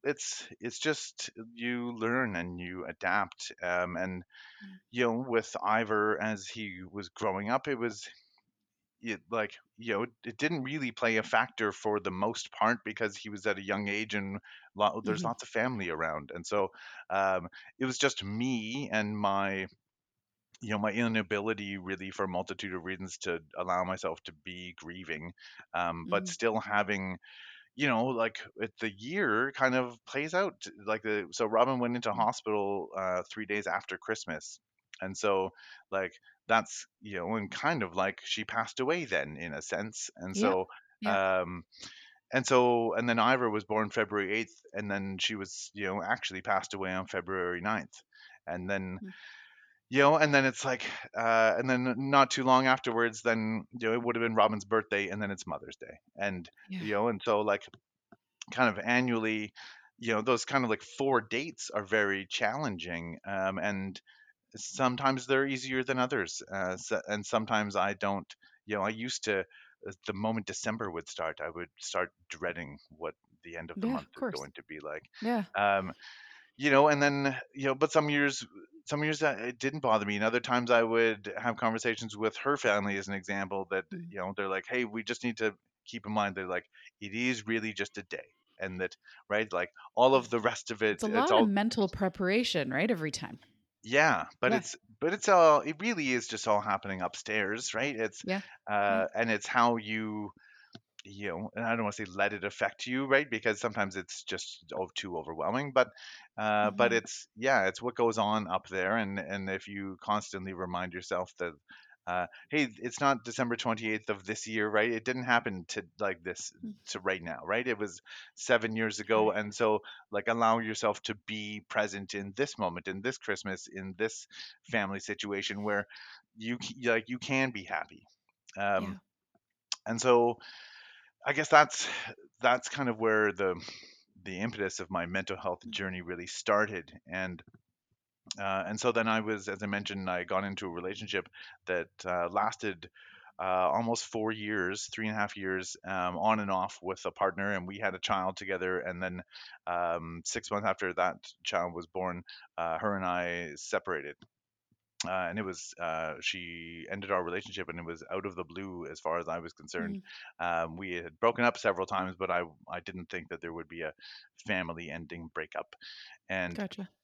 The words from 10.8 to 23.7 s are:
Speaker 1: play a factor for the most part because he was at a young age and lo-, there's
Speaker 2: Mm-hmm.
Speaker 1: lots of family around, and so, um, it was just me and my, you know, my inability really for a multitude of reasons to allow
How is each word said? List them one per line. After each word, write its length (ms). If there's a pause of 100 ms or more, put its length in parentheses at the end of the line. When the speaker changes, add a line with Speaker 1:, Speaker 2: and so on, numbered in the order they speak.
Speaker 1:
play 260
a 60
factor 480
for 280
the 120
most 400
part 340
because 320
he 120
was 180
at 120
a 40
young 260
age 260
and 240 (360)
lo-, 300
there's 180
Speaker 2:
Mm-hmm. 20
Speaker 1:
lots 180
of 60
family 400
around, 460
and 120
so, 220 (420)
um, 380 (300)
it 60
was 140
just 240
me 680
and 260
my, 500 (920)
you 100
know, 80
my 120
inability 840
really 340
for 140
a 40
multitude 440
of 120
reasons 340
to 220 (160)
allow 260